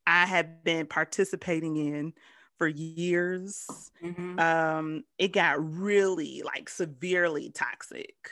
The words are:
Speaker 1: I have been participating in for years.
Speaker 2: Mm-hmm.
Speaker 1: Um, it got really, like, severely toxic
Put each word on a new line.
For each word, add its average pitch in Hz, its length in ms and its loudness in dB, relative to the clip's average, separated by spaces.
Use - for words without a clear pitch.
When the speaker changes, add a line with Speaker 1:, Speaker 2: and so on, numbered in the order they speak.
Speaker 1:
I 175 180 6
have 165 380 0
been 165 240 2
participating 160 920 0
in 147 360 -2
for 165 100 2
years. 175 1200 -4
Speaker 2:
Mm-hmm. 175 380 -6
Speaker 1:
Um, 160 640 2
it 180 160 0
got 160 280 4
really, 170 840 0
like, - 240 -8
severely 170 840 0
toxic - 640 -8